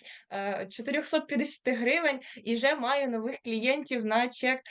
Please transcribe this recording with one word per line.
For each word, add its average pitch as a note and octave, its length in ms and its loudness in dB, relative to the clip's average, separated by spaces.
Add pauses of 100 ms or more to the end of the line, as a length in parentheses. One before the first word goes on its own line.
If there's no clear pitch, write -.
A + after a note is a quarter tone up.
(340)
е, G3 380 -4
чотирьохсот D4+ 560 -2
п'ятдесяти C4+ 460 0
гривень, C4+ 460 2 (240)
і A#3 120 2
вже C4+ 200 4
маю C4+ 340 0
нових A3+ 340 -4
клієнтів B3 640 0
на A#3 240 4
чек B3+ 420 0